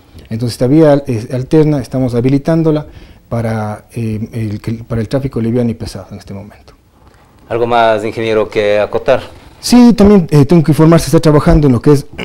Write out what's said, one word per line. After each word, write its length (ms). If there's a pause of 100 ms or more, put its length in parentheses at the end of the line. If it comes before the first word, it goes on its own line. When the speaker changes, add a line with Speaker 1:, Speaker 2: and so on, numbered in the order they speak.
(300)
Speaker 1:
Entonces 240
esta 140
vía, 400
eh, 240
alterna 480
estamos 340
habilitándola 720 (420)
para, 580 (100)
eh, 360
el, 280
que, 140
para 260
el 80
tráfico 320
liviano 300
y 40
pesado 380
en 60
este 140
momento. 420 (720)
Speaker 2:
¿Algo 180
más, 380
ingeniero, 440
que 300
acotar? 440 (360)
Speaker 1:
Sí, 360
también, 360
eh, 140
tengo 180
que 80
informar, 300
se 60
está 120
trabajando 480
en 60
lo 100
que 120
es, 120 (180)